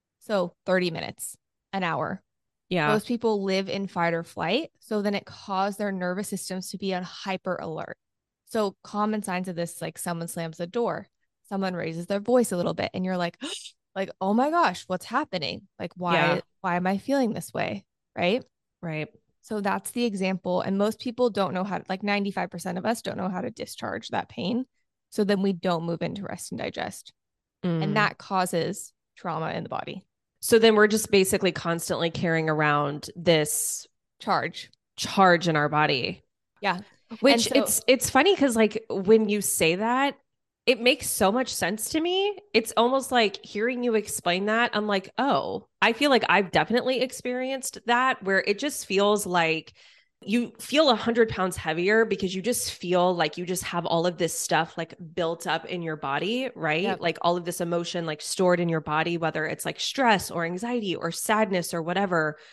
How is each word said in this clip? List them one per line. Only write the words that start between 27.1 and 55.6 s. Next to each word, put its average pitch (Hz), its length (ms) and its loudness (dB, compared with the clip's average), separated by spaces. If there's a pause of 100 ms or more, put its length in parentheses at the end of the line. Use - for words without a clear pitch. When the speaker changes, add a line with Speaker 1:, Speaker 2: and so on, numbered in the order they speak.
Speaker 2:
Mm. 165 180 0
Speaker 1:
And - 140 0
that 208 220 0
causes 180 760 -2 (240)
trauma 160 360 -6
in - 100 -6
the - 60 -12
body. - 360 -8 (360)
Speaker 2:
So - 180 6
then 226 160 8
we're 208 140 8
just 214 240 0
basically 190 400 4
constantly 170 580 -2
carrying 160 380 0
around 147 640 2
this 156 720 0 (340)
Speaker 1:
Charge. 170 500 -2 (260)
Speaker 2:
charge 180 500 4
in 160 80 2
our 147 140 2
body. 147 560 0 (360)
Speaker 1:
Yeah. 190 200 -2 (400)
Speaker 2:
Which 240 260 6
Speaker 1:
And - 80 -4
so 269 80 4
Speaker 2:
it's, - 240 0
it's - 240 4
funny 339 240 6
'cause, 269 220 2
like, 220 320 4
when 202 400 6
you 208 140 2
say 170 340 2
that, 247 400 0 (480)
it 247 160 4
makes 247 300 2
so 196 200 4
much 254 180 0
sense 196 420 -4
to 320 100 0
me. 381 380 0 (160)
It's 226 220 2
almost 254 360 2
like 220 320 2
hearing 240 400 -4
you 233 100 2
explain 196 520 0
that, 226 280 2
I'm 208 120 0
like, 196 320 -2
"Oh," 165 480 0 (160)
I 220 100 6
feel 285 160 2
like 254 200 6
I've 185 240 4
definitely 226 500 2
experienced 254 840 -6
that 247 360 2
where 190 240 2
it 202 120 2
just - 280 -4
feels 202 400 4
like 165 460 0 (520)
you 220 360 -2
feel 294 280 4
a 240 60 6
hundred 226 340 2
pounds 185 280 -4
heavier 180 480 2
because 196 280 -2
you 190 80 -4
just 233 340 -2
feel 180 380 2
like 156 240 0
you 175 80 -6
just 180 200 -4
have 175 200 -4
all 165 220 0
of 170 120 -2
this 170 200 -2
stuff, - 400 -2
like, 165 160 -8 (200)
built 165 340 -4
up 160 160 -2